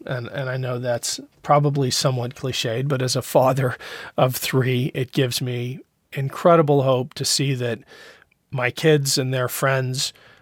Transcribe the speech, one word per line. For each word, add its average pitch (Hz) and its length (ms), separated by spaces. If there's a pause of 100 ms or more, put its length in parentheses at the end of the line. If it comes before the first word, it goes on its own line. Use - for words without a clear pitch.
And, 123 240
and 135 200
I 127 60
know 127 240
that's 123 400 (220)
probably 143 500
somewhat 123 440
cliched, 127 520
but 135 140
as 127 160
a 123 40
father 127 540 (400)
of 127 220
three, 127 560
it 131 180
gives 127 300
me 123 380 (340)
incredible 143 720
hope 127 320
to 135 100
see 139 300
that 120 240 (720)
my 123 200
kids 151 460
and 131 160
their 127 160
friends 131 640 (280)